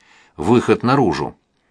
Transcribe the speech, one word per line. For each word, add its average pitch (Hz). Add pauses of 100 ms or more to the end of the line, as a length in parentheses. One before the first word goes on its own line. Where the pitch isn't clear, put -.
(360)
выход 110
наружу. 95 (340)